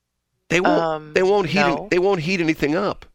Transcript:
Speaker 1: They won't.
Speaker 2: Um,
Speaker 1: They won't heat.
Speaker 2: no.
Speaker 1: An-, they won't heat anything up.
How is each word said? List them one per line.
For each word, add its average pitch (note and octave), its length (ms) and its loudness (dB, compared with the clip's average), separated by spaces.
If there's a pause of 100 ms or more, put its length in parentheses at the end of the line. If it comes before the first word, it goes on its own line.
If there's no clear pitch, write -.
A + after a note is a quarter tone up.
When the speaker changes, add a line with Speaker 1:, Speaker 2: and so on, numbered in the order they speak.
(500)
Speaker 1:
They E3+ 120 2
won't. F3+ 220 2
Speaker 2:
Um, D#3 300 -6
Speaker 1:
They F#3 100 2
won't F#3+ 260 2
heat. D3 100 0
Speaker 2:
no. C#3+ 240 2
Speaker 1:
An-, G#3 60 -14
they F3+ 100 2
won't F#3 220 2
heat F3 180 -2
anything D#3 360 0
up. F#3+ 400 -4